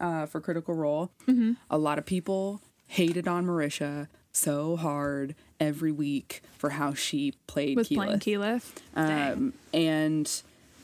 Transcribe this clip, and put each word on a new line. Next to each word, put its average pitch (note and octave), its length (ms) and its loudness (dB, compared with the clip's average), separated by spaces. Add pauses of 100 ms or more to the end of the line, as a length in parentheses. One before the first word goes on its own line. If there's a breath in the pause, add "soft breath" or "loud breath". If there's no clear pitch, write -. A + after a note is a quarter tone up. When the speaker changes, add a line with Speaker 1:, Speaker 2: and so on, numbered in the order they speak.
Speaker 1:
uh, D#3+ 260 -2
for D#3 140 -6
Critical E3 340 -4
Role. D#3 360 0 (160)
Speaker 2:
Mm-hmm. A#3+ 260 4 (180)
Speaker 1:
A D#3 80 2
lot D3 200 2
of D3 80 -6
people F#3+ 540 -2 (260)
hated E3+ 400 2
on F3 200 0
Marisha D3 600 -2 (260 soft breath)
so D#3 440 0
hard C#3+ 580 -2 (240 soft breath)
every D3+ 320 0
week C#3+ 520 -2 (160)
for D3 120 0
how C#3+ 240 -2
she C#3 380 -2 (140)
played D3 300 0
Speaker 2:
Was A3+ 120 2
playing G3 320 2
Speaker 1:
Keyleth. G#3 420 0
Speaker 2:
Keyleth? - 120 -16 (200 loud breath)
Dang. D3+ 380 2
Speaker 1:
Um, C3 200 0 (200)
and D#3 680 2 (420)